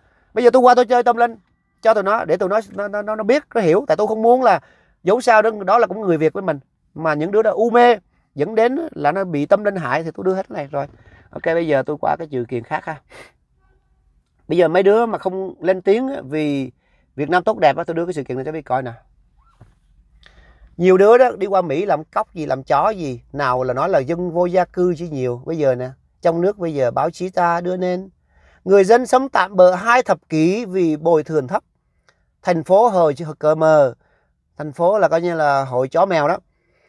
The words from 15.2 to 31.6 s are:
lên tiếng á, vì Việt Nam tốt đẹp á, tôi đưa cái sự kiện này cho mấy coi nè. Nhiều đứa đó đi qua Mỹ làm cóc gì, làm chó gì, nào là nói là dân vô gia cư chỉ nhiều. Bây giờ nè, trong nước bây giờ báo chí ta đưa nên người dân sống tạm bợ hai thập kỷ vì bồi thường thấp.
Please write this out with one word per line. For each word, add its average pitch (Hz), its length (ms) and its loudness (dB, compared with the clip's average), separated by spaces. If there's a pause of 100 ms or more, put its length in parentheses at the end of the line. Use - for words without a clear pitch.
lên 185 200 -2
tiếng 233 260 0
á, 277 140 -10
vì 139 500 -6 (440)
Việt 143 140 -6
Nam 180 140 0
tốt 220 140 -2
đẹp 151 200 2
á, 165 60 -6
tôi 165 100 -8
đưa 170 120 -4
cái 180 80 -8
sự 147 100 -8
kiện 131 140 -8
này 135 80 -8
cho 156 60 -8
mấy 160 100 -10
coi - 200 -4
nè. 120 100 -10 (1900)
Nhiều 185 200 4
đứa 214 200 6
đó 247 200 4
đi 196 100 -4
qua 190 140 0
Mỹ 165 240 -4
làm 156 180 -2
cóc - 300 -8
gì, 156 120 -8
làm 135 180 -6
chó 151 260 0
gì, 147 320 -8 (120)
nào 131 300 -2
là 127 100 -4
nói 151 160 -2
là 185 100 2
dân 170 320 -6
vô 175 140 0
gia 180 200 0
cư 180 320 -2
chỉ 170 120 -10
nhiều. 127 360 -6
Bây 165 120 -6
giờ 135 180 2
nè, 127 140 -8 (320)
trong 170 200 0
nước 208 160 0
bây 165 160 -6
giờ 127 180 0
báo 147 180 -2
chí 180 200 -8
ta 175 320 0
đưa 180 160 -6
nên 185 320 -4 (560)
người 190 180 6
dân 233 220 4
sống 262 240 0
tạm 196 260 -2
bợ 180 200 6
hai 233 280 2
thập - 260 -4
kỷ 175 360 0
vì 180 320 -2
bồi 160 260 2
thường 151 240 -4
thấp. 170 160 -6 (800)